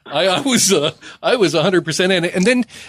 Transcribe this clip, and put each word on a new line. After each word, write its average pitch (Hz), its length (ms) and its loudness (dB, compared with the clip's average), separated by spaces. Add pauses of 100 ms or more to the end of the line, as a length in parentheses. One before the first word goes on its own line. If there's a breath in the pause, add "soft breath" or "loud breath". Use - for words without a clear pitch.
I, 160 220 -2
I 185 140 0
was, 226 320 0
uh, 156 180 0 (320 loud breath)
I 196 140 2
was 175 180 2
a 160 80 2
hundred 180 220 2
percent 180 260 0
in. 180 140 0
And 180 200 -2
then 247 200 2 (240 loud breath)